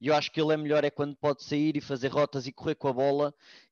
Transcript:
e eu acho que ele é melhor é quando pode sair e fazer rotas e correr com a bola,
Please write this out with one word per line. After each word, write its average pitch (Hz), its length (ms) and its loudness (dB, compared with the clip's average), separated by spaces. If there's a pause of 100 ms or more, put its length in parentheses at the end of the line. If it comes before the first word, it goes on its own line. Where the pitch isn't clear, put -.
e 120 60 -4
eu 151 80 4
acho 147 160 0
que 156 100 -2
ele 156 100 2
é 156 60 2
melhor 151 260 2
é 147 60 2
quando 143 260 -6
pode 147 280 -2
sair 151 340 0
e 143 40 -4
fazer 135 260 -4
rotas 135 400 0
e 135 40 -10
correr 160 220 -6
com - 140 -4
a 131 60 0
bola, 143 400 0 (380)